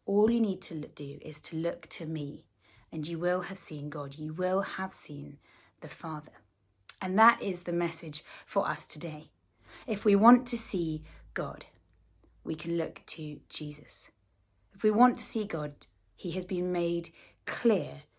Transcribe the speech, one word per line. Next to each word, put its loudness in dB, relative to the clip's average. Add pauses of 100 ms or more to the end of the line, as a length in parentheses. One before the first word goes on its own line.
all 4
you 4
need 0
to -10
l-, -10
do -10
is -10
to -8
look -4
to -10
me, -6 (480)
and -4
you -4
will 2
have -8
seen -4
God. -8
You -6
will 0
have -6
seen -8 (440)
the -12
Father. -10 (680)
And 2
that 8
is -2
the -2
message -4 (220)
for 0
us -4
today. -10 (540)
If -2
we 8
want 10
to -2
see -2 (300)
God, -6 (800)
we -4
can -2
look -4
to -8
Jesus. -10 (640)
If -16
we 6
want 8
to -6
see -2
God, -4 (420)
he -8
has -4
been -2
made -2 (320)
clear 0 (160)